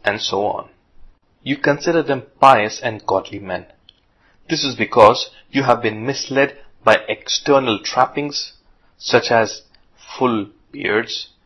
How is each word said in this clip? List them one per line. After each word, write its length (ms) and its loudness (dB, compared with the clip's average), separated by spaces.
and 160 -2
so 240 -4
on. 240 -8
You 140 -4
consider 440 0
them 260 -4
pious 400 4
and 260 -8
godly 340 -4
men. 260 -8
This 160 -4
is 120 -4
because 540 4
you 120 0
have 180 2
been 240 -4
misled 520 -2
by 120 6
external 720 0
trappings 760 -4
such 320 0
as 340 0
full 300 0
beards, 580 -6